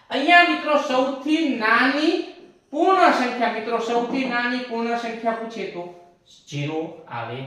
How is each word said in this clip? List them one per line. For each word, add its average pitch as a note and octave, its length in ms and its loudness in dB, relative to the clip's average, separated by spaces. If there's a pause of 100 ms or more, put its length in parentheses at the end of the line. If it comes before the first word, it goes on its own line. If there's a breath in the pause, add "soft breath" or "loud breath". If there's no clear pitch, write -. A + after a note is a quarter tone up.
(100)
અહીંયા, E4 320 6
મિત્રો, D4+ 360 2
સૌથી C#4 760 0
નાની C4+ 760 2 (360)
પૂર્ણ F4 420 6
સંખ્યા, A#3 400 0
મિત્રો, A#3 260 -4
સૌથી A#3+ 460 -2
નાની B3 340 -2
પૂર્ણ A#3 380 -4
સંખ્યા A3+ 360 -4
પૂછે A3+ 340 -8
તો F3 280 -10 (560)
ઝીરો D#3 580 -6
આવે A#2+ 280 -8 (100)